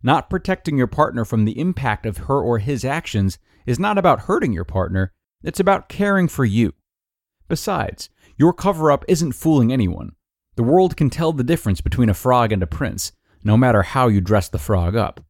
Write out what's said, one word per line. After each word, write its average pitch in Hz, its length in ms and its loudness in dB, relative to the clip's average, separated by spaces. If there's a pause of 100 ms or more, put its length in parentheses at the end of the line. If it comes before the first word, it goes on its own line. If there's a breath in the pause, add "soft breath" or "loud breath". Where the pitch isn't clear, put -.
Not 160 300 0
protecting 175 480 -2
your 123 80 2
partner 131 380 0
from 110 200 0
the 110 140 -2
impact 139 480 -4
of 104 180 -6
her 135 160 0
or 117 160 0
his 110 260 -4
actions 120 540 -2 (300)
is 120 100 0
not 202 220 0
about 170 220 4
hurting 196 300 -2
your 87 140 -4
partner, 92 480 -2 (300)
it's - 160 -8
about 196 280 2
caring 196 400 0
for - 160 -2
you. 107 300 2 (760)
Besides, - 600 -6 (260 soft breath)
your 160 160 4
cover-up 156 560 0
isn't 160 260 0
fooling 135 380 2
anyone. 95 440 -2 (400)
The 120 80 -2
world 170 340 2
can 143 140 2
tell 160 220 -2
the 135 100 -2
difference 123 380 -2
between 120 280 0
a 95 60 2
frog 123 360 2
and 98 120 0
a - 40 -6
prince, - 440 -6 (320)
no 107 140 4
matter 120 260 4
how 127 240 0
you 101 140 2
dress 98 280 0
the - 80 -6
frog 92 380 -2
up. - 340 -4